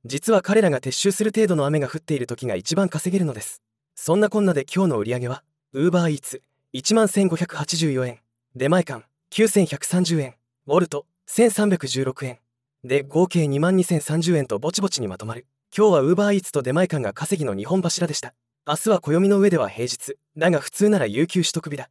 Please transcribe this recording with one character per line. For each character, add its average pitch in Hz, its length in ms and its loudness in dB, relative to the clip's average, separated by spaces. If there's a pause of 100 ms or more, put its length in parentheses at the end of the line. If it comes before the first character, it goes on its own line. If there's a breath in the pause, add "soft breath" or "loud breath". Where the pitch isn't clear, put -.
実 139 300 -2
は 185 80 4
彼 208 180 2
ら 196 100 4
が 135 100 -2
撤 131 100 -6
収 196 220 0
す 208 120 -2
る 214 100 0
程 220 120 4
度 180 100 0
の 143 80 2
雨 151 160 0
が 131 80 -2
降 160 100 -8
っ - 20 -6
て - 140 -4
い 139 40 -2
る 123 80 -4
時 120 200 -8
が 101 100 -4
一 98 200 -4
番 196 120 2
稼 180 220 -4
げ 190 80 0
る 180 60 2
の 143 80 -2
で 107 80 -10
す。 - 220 -12 (320)
そ 160 200 -2
ん 208 60 2
な 214 80 2
こ 214 120 -2
ん 202 40 2
な 185 80 2
で 139 120 0
今 190 200 -2
日 170 60 2
の 120 80 0
売 104 80 -2
り 120 80 -4
上 123 60 -4
げ 123 80 -6
は、 131 140 -10 (320)
Uber 165 400 0
Eats、 - 280 -12 (300)
一 131 220 -2
万 220 140 4
千 196 200 2
五 165 80 0
百 - 200 -6
八 151 220 -6
十 160 120 0
四 127 160 -2
円、 120 140 -12 (340)
出 127 140 -2
前 175 160 4
館、 123 220 -10 (240)
九 214 180 4
千 196 180 4
百 - 180 -8
三 180 200 0
十 160 160 0
円、 131 140 -8 (320)
ウ 143 100 2
ォ - 20 6
ル 185 100 2
ト、 143 180 -8 (200)
千 226 240 4
三 208 200 0
百 170 160 0
十 131 180 -2
六 131 220 -6
円。 123 120 -12 (460)
で、 135 180 0
合 160 260 2
計 165 200 2
二 139 120 0
万 180 160 4
二 180 80 4
千 160 160 0
三 156 200 -2
十 165 160 2
円 139 100 0
と 104 120 -4
ぼ 156 140 -4
ち 196 100 -2
ぼ 196 60 -2
ち - 120 -4
に 110 80 -4
ま 92 80 -10
と - 80 -14
ま 110 100 -10
る。 120 120 -16 (300)
今 208 120 6
日 196 60 6
は 143 80 6
Uber 202 340 2
Eats 185 160 -4
と 143 100 -2
出 123 100 -2
前 180 140 2
館 147 160 -4
が 101 100 -4
稼 175 260 -4
ぎ 156 80 -4
の 101 80 -4
二 101 100 -6
本 180 180 0
柱 175 240 -2
で 147 80 -6
し - 60 -6
た。 123 140 -18 (320)
明 147 100 -2
日 - 140 -2
は 196 100 4
暦 175 280 2
の 202 100 4
上 202 100 4
で 175 80 2
は 107 140 0
平 117 140 -6
日。 - 320 -8 (200)
だ 160 140 2
が 151 100 2
普 - 100 -12
通 208 200 2
な 202 80 2
ら 127 80 0
有 120 200 0
給 185 140 -2
取 - 120 -2
得 156 180 -6
日 143 80 -8
だ。 123 120 -14